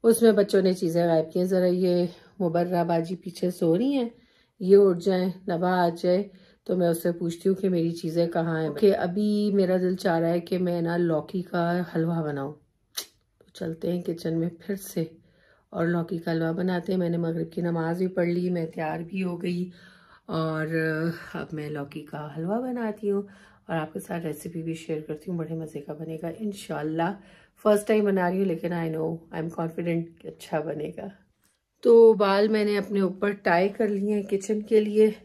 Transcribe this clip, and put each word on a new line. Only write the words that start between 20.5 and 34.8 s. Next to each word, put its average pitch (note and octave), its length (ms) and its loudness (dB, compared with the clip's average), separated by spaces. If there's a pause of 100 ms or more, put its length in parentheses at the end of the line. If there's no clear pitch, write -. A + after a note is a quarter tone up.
अब D3+ 180 -8
मैं D3+ 180 -8
लौकी C#3+ 320 -8
का D3+ 320 -12
हलवा F3+ 260 -2
बनाती A#3 460 -6
हूँ G3+ 160 0
और - 520 -12
आपके D#3 240 -6
साथ F3 240 -8
recipe E3 400 -8
भी D#3+ 120 -6
share D#3 260 -8
करती D#3 300 -10
हूँ। F3 80 -4
बड़े D#3+ 160 -6
मज़े D#3 260 -10
का D3 140 -12
बनेगा D#3+ 360 -8
इंशाल्लाह। E3 800 -4 (540)
First G#3 220 4
time G#3+ 180 4
बना F#3 240 2
रही F#3 100 -2
हूँ G3 80 2
लेकिन F3 260 -2
I E3 160 -2
know, D#3+ 200 -4 (200)
I E3 140 -6
am E3 80 -6
confident E3 560 -4 (140)
कि - 60 -14
अच्छा - 340 -6
बनेगा। D#3 500 -8 (720)
तो A#3 320 10
बाल G3+ 340 4
मैंने G#3 280 2
अपने G3 260 -2
ऊपर F#3+ 300 -2 (100)
टाई F#3 280 4
कर G#3+ 180 -2
लिए G#3 240 -2
हैं G3+ 120 -2
kitchen G#3 380 -2
के G#3+ 160 4
लिए। G#3+ 460 4